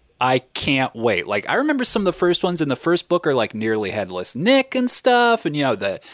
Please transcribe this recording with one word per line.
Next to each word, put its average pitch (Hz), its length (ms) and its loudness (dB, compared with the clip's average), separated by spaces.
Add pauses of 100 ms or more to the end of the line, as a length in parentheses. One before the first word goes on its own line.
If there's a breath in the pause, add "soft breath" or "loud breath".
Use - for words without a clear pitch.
(180)
I 131 200 2
can't 131 560 -2
wait." 110 320 0
Like, 104 240 -2
I 139 60 0
remember 277 280 0
some 233 180 0
of 190 40 -2
the 180 80 2
first 175 300 0
ones 175 180 -2
in 151 80 0
the 127 60 0
first 170 320 -2
book 175 180 0
are, 147 80 2
like, 113 200 0
nearly 107 360 -2
headless 92 460 -6
Nick 262 400 2
and 247 140 0
stuff, 240 540 2
and, 151 120 -2
you 147 80 0
know, 127 100 2
the, 95 260 -4 (140)